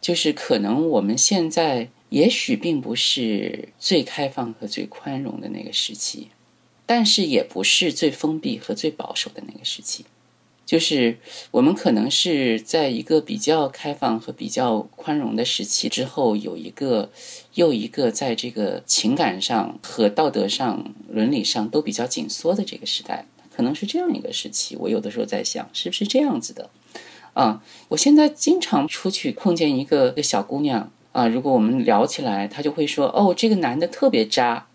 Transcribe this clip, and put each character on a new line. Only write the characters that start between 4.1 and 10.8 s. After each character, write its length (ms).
放 260
和 120
最 200
宽 360
容 180
的 100
那 120
个 100
时 220
期， 340
但 200
是 180
也 200
不 180
是 300
最 180
封 300
闭 180
和 160
最 160
保 240
守 180
的 140
那 100
个 80
时 160
期。 240
就 120
是 400